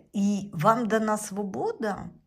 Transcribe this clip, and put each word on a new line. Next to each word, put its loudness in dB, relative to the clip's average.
і 0
вам 4
дана 2
свобода -4